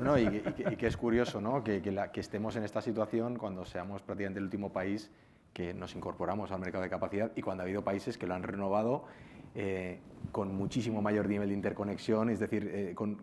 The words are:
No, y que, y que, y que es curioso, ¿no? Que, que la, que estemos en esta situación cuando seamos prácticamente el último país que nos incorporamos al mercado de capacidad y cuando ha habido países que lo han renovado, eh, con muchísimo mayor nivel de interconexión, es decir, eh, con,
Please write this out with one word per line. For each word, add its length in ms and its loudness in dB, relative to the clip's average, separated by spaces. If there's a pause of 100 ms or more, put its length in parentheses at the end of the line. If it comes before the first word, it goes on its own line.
No, 160 6
y 100 6
que, 220 0
y 20 -2
que, 200 0
y 40 -2
que 120 2
es 80 0
curioso, 440 2
¿no? 220 0
Que, 180 2
que 120 0
la, 180 0
que 80 -8
estemos 380 -2
en 80 -2
esta 160 -2
situación 560 0
cuando 280 -4
seamos 380 -6
prácticamente 360 -2
el 80 0
último 260 -2
país 400 0 (400)
que 200 -2
nos 220 -8
incorporamos 560 -2
al 80 -2
mercado 240 -2
de 80 -2
capacidad 460 0
y 60 -4
cuando 200 -2
ha 20 -2
habido 200 0
países 340 0
que 80 -4
lo 80 0
han 80 -2
renovado, 600 2 (500)
eh, 460 -2 (320)
con 200 0
muchísimo 480 0
mayor 280 4
nivel 200 2
de 60 2
interconexión, 760 2
es 100 2
decir, 320 0
eh, 200 -2
con, 300 -2